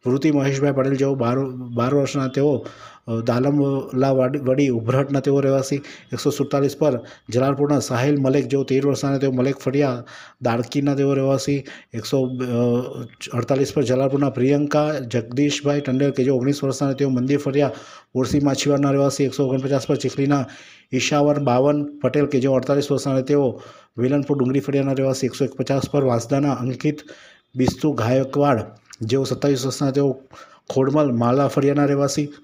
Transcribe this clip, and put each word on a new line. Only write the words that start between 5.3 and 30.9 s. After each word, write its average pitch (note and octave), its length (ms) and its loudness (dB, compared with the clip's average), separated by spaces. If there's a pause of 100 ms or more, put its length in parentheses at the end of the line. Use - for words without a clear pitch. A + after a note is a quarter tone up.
રહેવાસી, C3+ 360 0 (380)
એકસો C#3 160 -2
સુડતાલીસ C#3 480 0
પર. C3+ 220 2 (300)
જલાલપુરના C3+ 500 2
સાહિલ C3+ 380 0
મલેક, C3+ 300 2
જેઓ C#3 160 0
તેર C3+ 240 0
વર્ષના C#3 220 0
અને C3+ 100 0
તેઓ C#3 120 0
મલેક B2+ 260 0
ફળિયા C3 460 -2 (380)
દાળકીના B2 540 0
તેઓ C#3 180 0
રહેવાસી, C3+ 500 0 (300)
એકસો, C3+ 320 -2
અ, B2 1120 -2
અડતાલીસ C3+ 360 0
પર. D3 100 0
જલાલપુરના C3+ 460 2
પ્રિયંકા D3 680 0
જગદીશભાઈ C3+ 840 -2
ટંડેલ, C3+ 300 0
કે C3 120 -2
જેઓ C3+ 120 2
ઓગણીસ C#3+ 280 0
વર્ષના C#3 240 -2
અને C3+ 80 -2
તેઓ C#3 140 0
મંદિર C3 280 0
ફળિયા C#3+ 340 0 (440)
ઓળસી B2+ 240 0
માછીવાડના C#3+ 520 2
રહેવાસી, C#3 320 2
એકસો C3+ 220 0
ઓગણપચાસ C3 420 -2
પર. D3 80 2
ચીખલીના C#3 500 0 (480)
ઈશાવર D3 460 2
બાવન C#3+ 440 2
પટેલ, D3 420 0
કે C#3+ 140 0
જેઓ C3+ 140 2
અડતાલીસ C#3 380 0
વર્ષના C#3 220 0
અને C3 80 2
તેઓ C#3 400 0 (360)
વેલણપુર C3+ 420 0
ડુંગરી C3 200 2
ફળિયાના C#3 340 0
રહેવાસી, C3 340 0
એકસો C3+ 180 -2
એકપચાસ C3 460 -2
પર. C#3+ 120 2
વાંસદાના C3 500 0
અંકિત B2+ 460 -4 (560)
બિસ્તુ B2+ 360 0
ગાયકવાડ, C3 680 2 (420)
જેઓ B2+ 220 0
સત્તાવીસ C3 420 -2
વર્ષના, C#3 260 -2
તેઓ C#3 280 0 (500)
ખોડમલ C#3 420 2